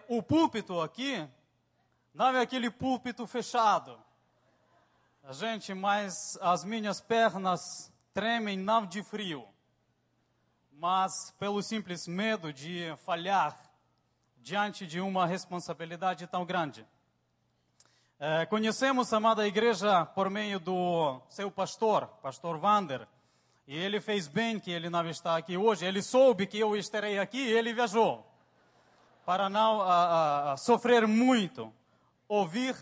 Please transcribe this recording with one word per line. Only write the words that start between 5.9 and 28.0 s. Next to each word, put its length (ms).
as 240
minhas 340
pernas 920
tremem 440
não 280
de 160
frio, 460
mas 680
pelo 240
simples 420
medo 460
de 460
falhar 600
diante 440
de 140
uma 260
responsabilidade 1000
tão 180
grande. 400
Eh, 220
conhecemos 680
a 60
amada 300
igreja 580
por 240
meio 300
do 680
seu 220
pastor, 560
pastor 380
Vander, 480
e 100
ele 240
fez 280
bem 320
que 100
ele 220
não 180
está 280
aqui 200
hoje. 300
Ele 160
soube 420
que 140
eu 160
estarei 420
aqui 220
e 120
ele 220
viajou 500